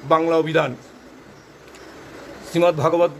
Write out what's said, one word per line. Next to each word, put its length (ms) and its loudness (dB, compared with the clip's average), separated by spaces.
বাংলা 320 2
অভিধান, 400 0
শ্রীমদ্ 280 2
ভাগবত 420 2